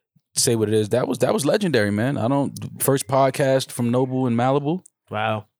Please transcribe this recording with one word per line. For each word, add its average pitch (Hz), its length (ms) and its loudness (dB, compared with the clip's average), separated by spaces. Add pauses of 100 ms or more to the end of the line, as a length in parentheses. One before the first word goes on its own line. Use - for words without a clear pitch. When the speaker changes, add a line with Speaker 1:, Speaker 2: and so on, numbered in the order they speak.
(340)
Speaker 1:
say 120 220 2
what 107 120 2
it 107 60 0
is. 107 140 2
That 117 180 0
was, 127 120 -2
that 135 160 2
was 214 100 0
legendary, 139 460 2
man. 117 260 0
I 110 120 -2
don't, 139 260 0 (280)
first - 240 0
podcast 135 640 2
from 120 200 -2
Noble 131 360 0
in 117 80 0
Malibu. 139 480 0 (280)
Speaker 2:
Wow. 107 340 -4 (160)